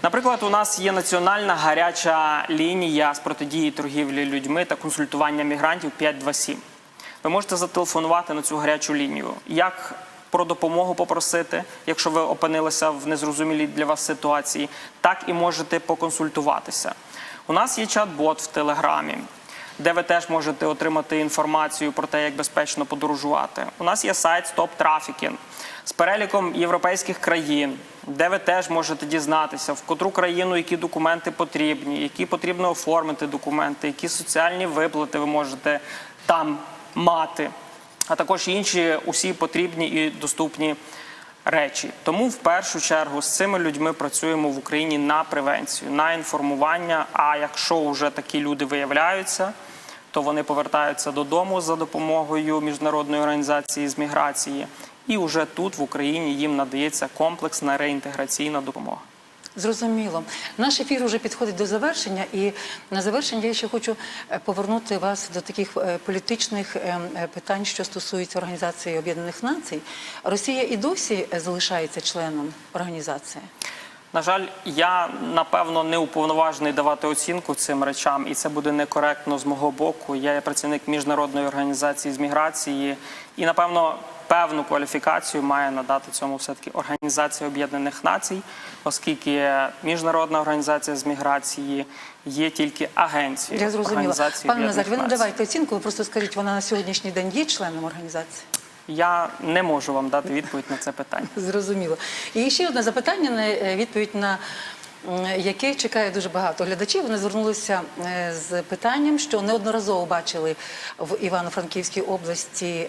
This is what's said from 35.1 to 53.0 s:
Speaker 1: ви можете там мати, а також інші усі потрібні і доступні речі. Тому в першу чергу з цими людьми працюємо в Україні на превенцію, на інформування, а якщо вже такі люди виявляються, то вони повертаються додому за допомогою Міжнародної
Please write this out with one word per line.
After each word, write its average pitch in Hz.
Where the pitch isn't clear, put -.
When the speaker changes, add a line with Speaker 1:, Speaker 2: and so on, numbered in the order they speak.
Speaker 1:
ви 147
можете 147
там 156
мати, 165
а 165
також 185
інші 180
усі -
потрібні 165
і 156
доступні 151
речі. 147
Тому 208
в 226
першу 170
чергу 151
з -
цими 196
людьми 156
працюємо 156
в 135
Україні 151
на 147
превенцію, 143
на 151
інформування, 156
а 147
якщо 147
вже 143
такі -
люди 147
виявляються, 165
то 156
вони 147
повертаються 147
додому 170
за 160
допомогою 156
Міжнародної 147